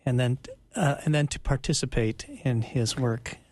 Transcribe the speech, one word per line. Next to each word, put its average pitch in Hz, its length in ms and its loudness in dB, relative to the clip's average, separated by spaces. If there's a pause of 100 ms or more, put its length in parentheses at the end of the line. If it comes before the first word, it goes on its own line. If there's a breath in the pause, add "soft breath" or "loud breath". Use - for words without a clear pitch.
and 123 120 2
then, 127 200 2 (360)
uh, 147 300 2
and 151 100 4
then 147 140 4
to - 120 -6
participate 127 840 0 (180)
in 117 200 2
his 113 340 0
work. 117 400 -2 (160)